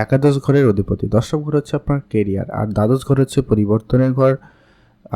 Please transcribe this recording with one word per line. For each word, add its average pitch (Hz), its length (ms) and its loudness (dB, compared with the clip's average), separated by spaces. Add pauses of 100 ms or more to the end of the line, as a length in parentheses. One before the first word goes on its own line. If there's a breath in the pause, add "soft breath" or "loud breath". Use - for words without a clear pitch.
একাদশ 139 320 2 (100)
ঘরের 139 260 4
অধিপতি। 101 340 -2 (120)
দশম - 280 -2
ঘর 147 140 -4
হচ্ছে - 200 -6
আপনার 143 200 -2 (120)
ক্যারিয়ার, 98 360 -2 (120)
আর 107 160 -2
দ্বাদশ 110 320 0
ঘর 135 160 2
হচ্ছে - 160 -2 (120)
পরিবর্তনের 110 680 0
ঘর, 135 140 4 (840 soft breath)